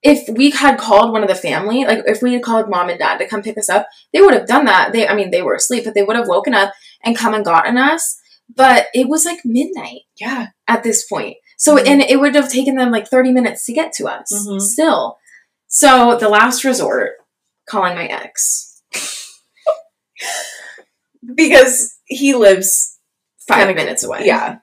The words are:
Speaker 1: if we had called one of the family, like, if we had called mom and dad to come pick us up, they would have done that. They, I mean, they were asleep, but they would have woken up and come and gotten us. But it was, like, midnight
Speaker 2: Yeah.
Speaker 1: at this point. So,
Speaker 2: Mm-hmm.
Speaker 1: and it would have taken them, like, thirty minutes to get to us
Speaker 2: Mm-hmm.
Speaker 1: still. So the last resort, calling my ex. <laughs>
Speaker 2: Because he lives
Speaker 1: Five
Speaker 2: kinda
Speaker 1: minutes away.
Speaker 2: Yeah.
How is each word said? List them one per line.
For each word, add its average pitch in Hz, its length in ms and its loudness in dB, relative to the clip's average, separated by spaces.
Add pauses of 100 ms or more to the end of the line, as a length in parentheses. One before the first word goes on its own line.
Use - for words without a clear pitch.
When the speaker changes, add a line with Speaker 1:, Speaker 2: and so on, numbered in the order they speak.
Speaker 1:
if 285 260 4
we 254 220 2
had 285 280 0
called 226 340 2
one 214 100 0
of 196 60 -2
the 185 60 0
family, 196 500 -2
like, 220 220 0
if 214 160 -2
we 247 120 0
had 240 80 -4
called 226 260 -2
mom 175 200 -4
and 175 100 -8
dad 151 200 -4
to - 100 -6
come 202 140 -8
pick 214 140 -10
us 208 140 -6
up, 202 160 0 (260)
they 339 80 2
would 381 140 8
have - 140 0
done 277 160 2
that. 185 280 2
They, 226 140 0
I 202 80 -2
mean, 196 160 -2
they 175 120 -2
were 127 120 -2
asleep, - 300 -4
but 220 100 -8
they 202 80 2
would 214 140 0
have 233 120 -2
woken 196 260 0
up 196 180 2 (320)
and 226 120 0
come 220 180 -2
and 208 100 -4
gotten 170 340 0
us. 302 400 -2 (360)
But 254 400 4
it 247 140 2
was, 311 160 -2
like, 339 200 -6
midnight 254 560 -4 (200)
Speaker 2:
Yeah. 240 280 -8 (200)
Speaker 1:
at - 140 0
this 226 240 -4
point. 127 300 -10 (200)
So, 294 200 4
Speaker 2:
Mm-hmm. 254 100 4
Speaker 1:
and 277 160 6
it 277 180 2
would 285 140 2
have 294 160 2
taken 262 260 -2
them, 254 140 0
like, 220 180 -2
thirty 254 240 2
minutes 247 340 -2
to 233 60 -10
get 320 220 -4
to - 140 -8
us - 240 -10
Speaker 2:
Mm-hmm. 202 260 -6
Speaker 1:
still. - 600 -2 (500)
So 247 500 4
the 220 100 0
last 220 360 2
resort, - 480 -2 (580)
calling 180 240 -2
my 170 120 -8
ex. - 760 -8 (100)
<laughs> - 60 -10 (2250)
Speaker 2:
Because 269 600 2 (120)
he 277 280 0
lives 190 640 2 (480)
Speaker 1:
Five - 200 2
Speaker 2:
kinda 190 80 -2
Speaker 1:
minutes - 300 -6
away. - 200 -8
Speaker 2:
Yeah. - 380 0